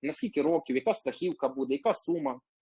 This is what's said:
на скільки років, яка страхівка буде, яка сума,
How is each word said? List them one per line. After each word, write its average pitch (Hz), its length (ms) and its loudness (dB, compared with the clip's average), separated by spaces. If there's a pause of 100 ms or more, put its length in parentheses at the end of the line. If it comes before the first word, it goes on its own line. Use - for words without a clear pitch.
на 147 120 -2
скільки - 280 -2
років, 156 340 2
яка 202 180 2
страхівка 143 560 -2
буде, 135 240 -2
яка 143 200 2
сума, 147 460 -2 (220)